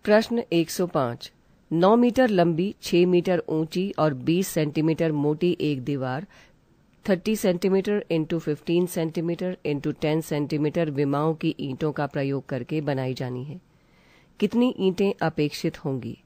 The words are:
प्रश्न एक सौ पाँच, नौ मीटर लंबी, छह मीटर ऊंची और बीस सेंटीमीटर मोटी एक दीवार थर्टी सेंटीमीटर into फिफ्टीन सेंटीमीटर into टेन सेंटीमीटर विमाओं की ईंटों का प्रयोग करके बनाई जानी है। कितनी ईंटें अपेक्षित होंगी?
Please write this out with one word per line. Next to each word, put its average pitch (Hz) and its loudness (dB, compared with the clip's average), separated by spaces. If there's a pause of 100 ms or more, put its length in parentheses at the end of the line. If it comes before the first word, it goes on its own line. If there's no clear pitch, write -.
प्रश्न 220 4 (100)
एक 170 2
सौ 180 -2
पाँच, 131 -4 (400)
नौ 180 6
मीटर 240 4
लंबी, 175 2
छह 175 4
मीटर 180 2
ऊंची 165 -2
और 156 2
बीस 156 0
सेंटीमीटर 160 0
मोटी 151 0
एक 139 -2
दीवार 135 -4 (800)
थर्टी 202 0
सेंटीमीटर 190 0
into 160 0
फिफ्टीन 165 0
सेंटीमीटर 170 -4 (100)
into 147 -2
टेन 156 2
सेंटीमीटर 151 -2
विमाओं 143 0
की 160 -2
ईंटों 143 -4
का 147 -2
प्रयोग 139 -4
करके 139 -4
बनाई 135 -2
जानी 123 -8
है। 170 -14 (800)
कितनी 240 2
ईंटें 190 2 (100)
अपेक्षित 156 -2
होंगी? 120 -6